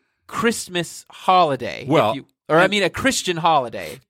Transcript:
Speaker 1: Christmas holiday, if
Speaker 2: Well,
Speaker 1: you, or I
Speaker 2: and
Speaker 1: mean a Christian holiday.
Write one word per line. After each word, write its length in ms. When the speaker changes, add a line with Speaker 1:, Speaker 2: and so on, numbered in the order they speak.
Speaker 1:
Christmas 840
holiday, 760
if 40
Speaker 2:
Well, 280
Speaker 1:
you, 100
or 100
I 60
Speaker 2:
and 80
Speaker 1:
mean 120
a 60
Christian 480
holiday. 600